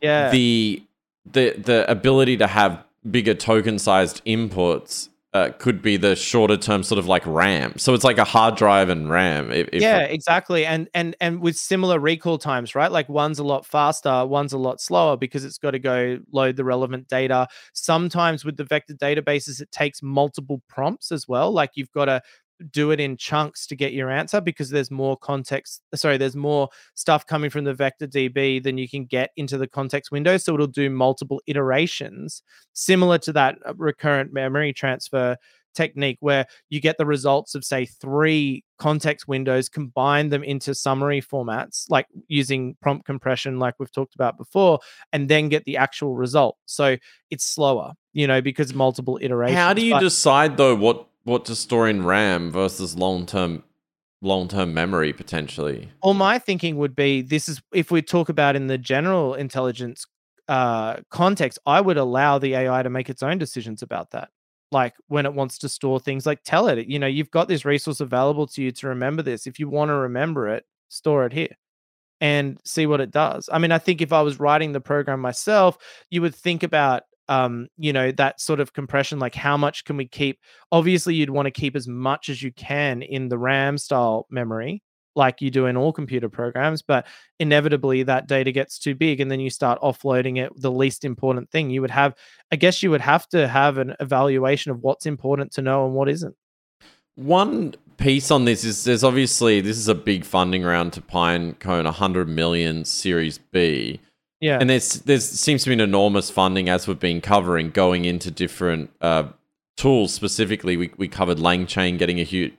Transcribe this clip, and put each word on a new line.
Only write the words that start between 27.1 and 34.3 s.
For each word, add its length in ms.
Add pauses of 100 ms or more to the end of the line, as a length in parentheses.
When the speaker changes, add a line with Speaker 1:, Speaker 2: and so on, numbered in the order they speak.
Speaker 1:
coming 240
from 140
the 100
vector 320
D 220
B 320
than 180
you 100
can 180
get 300
into 220
the 80
context 460
window. 260
So 160
it'll 140
do 240
multiple 560
iterations, 960 (300)
similar 440
to 160
that, 320
uh, 100
recurrent 560